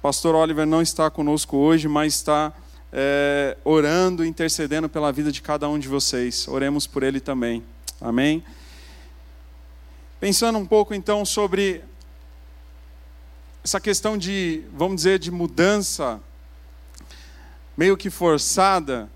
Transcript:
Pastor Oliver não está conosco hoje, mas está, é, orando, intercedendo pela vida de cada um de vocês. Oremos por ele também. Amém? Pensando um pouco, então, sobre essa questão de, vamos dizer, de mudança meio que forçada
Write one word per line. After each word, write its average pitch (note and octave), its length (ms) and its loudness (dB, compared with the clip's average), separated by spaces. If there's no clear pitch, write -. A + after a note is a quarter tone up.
Pastor D#3 320 0
Oliver D#3+ 320 2
não D#3+ 160 2
está D#3 300 0
conosco D3 440 -2
hoje, D#3 320 4
mas D3+ 280 0
está, D3+ 360 0
é, C#3+ 720 0
orando, E3 640 2
intercedendo D#3+ 640 -2
pela D3+ 220 -2
vida D3 200 -2
de C#3 80 -8
cada D3 300 -4
um D3+ 80 -2
de C3+ 100 -6
vocês. C3 600 -2
Oremos C#3 400 -2
por C3+ 160 -4
ele C3+ 160 0
também. A#2+ 440 -4
Amém? C#3 420 0
Pensando A3 380 0
um G3 80 -4
pouco, G#3 300 2
então, G#3 280 0
sobre F#3+ 600 0
essa - 160 -2
questão G#3+ 380 -2
de, F3 460 -4
vamos F#3 220 -2
dizer, F#3 240 2
de D#3+ 100 -6
mudança E3+ 920 0
meio F#3+ 180 4
que F#3+ 140 -6
forçada D#3+ 1080 2